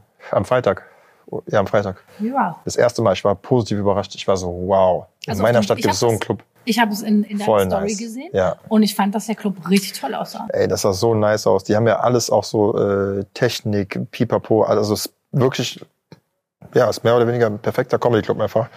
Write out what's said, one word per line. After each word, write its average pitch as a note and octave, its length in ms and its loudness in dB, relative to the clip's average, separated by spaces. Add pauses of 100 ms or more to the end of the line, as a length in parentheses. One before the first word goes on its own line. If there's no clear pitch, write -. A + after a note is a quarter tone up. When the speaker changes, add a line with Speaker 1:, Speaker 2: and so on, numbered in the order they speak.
(320)
Speaker 1:
Am G#2+ 120 0
Freitag. A2 400 0 (640)
Ja, G#2+ 140 0
am F#2+ 60 -2
Freitag. G2+ 360 -2 (160)
Speaker 2:
Ja. G#3+ 460 -2
Speaker 1:
Das B2+ 100 -6
erste - 260 2
Mal. - 120 4
Ich - 100 -4
war G2+ 120 2
positiv A2+ 420 0
überrascht. G2+ 380 0
Ich - 120 -10
war G2+ 80 4
so, F2+ 140 -4 (180)
wow. F#2+ 380 2 (200)
In - 60 -12
Speaker 2:
Also G#2 120 -2
Speaker 1:
meiner A#2 160 4
Speaker 2:
auf G#2+ 40 2
dem, - 40 0
Speaker 1:
Stadt A2+ 100 0
Speaker 2:
ich B2 60 -10
Speaker 1:
gibt's - 120 2
Speaker 2:
hab - 60 -6
Speaker 1:
so B2 80 2
einen A2 100 0
Speaker 2:
das, - 60 -8
Speaker 1:
Club. G#2 180 -4 (220)
Speaker 2:
ich A#3 140 0
hab A3 120 4
es G#3 100 -6
in, G#3+ 220 2
in G#3 140 -8
deiner G3+ 80 -4
Speaker 1:
Voll A2+ 220 4
Speaker 2:
Story F2 160 0
Speaker 1:
nice. G3+ 140 -4
Speaker 2:
gesehen. A#3 360 -12
Speaker 1:
Ja. F#3+ 240 0 (100)
Speaker 2:
Und G#3+ 160 4
ich G3+ 120 0
fand, G3+ 200 -2
dass G#3 120 -4
der G#3+ 80 -4
Club F3+ 340 -6
richtig G3 240 0
toll - 200 -8
aussah. - 360 -10
Speaker 1:
Ey, G2+ 180 0
das F#2+ 140 -2
sah G#2 100 2
so A2+ 240 2
nice G#2+ 320 2
aus. F#2+ 160 2
Die G#2+ 140 -2
haben A2+ 100 2
ja G#2 140 2
alles A#2+ 280 0
auch G#2+ 140 2
so, G#2+ 340 0
äh, G2 460 0 (100)
Technik, - 800 -4
Pipapo. A2 520 0
Also G#2+ 300 2
es - 120 -4
ist - 80 -14 (180)
wirklich, B2+ 540 -2 (880)
ja, A#2 160 4
ist - 160 -4
mehr A#2 100 6
oder A#2+ 100 4
weniger A#2+ 220 2
ein G#2+ 120 -4
perfekter A#2+ 380 -2
Comedy-Club A2+ 440 0
einfach. A2 360 0